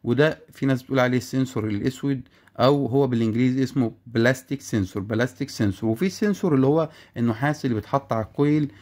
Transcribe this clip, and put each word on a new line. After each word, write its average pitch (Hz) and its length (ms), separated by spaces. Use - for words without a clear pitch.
وده 135 340
في - 140
ناس 131 160
بتقول 135 160
عليه 127 200
السنسور 120 500
الاسود، 127 520
او 139 280
هو 135 200
بالانجليزي 123 560
اسمه 120 300
بلاستيك 123 540
سنسور، 101 420
بلاستيك 117 480
سنسور. 110 400
وفي 143 200
سنسور 190 440
اللي 131 120
هو 156 220
النحاس 120 480
اللي 123 100
بيتحط 127 380
على 113 120
الكويل، 147 580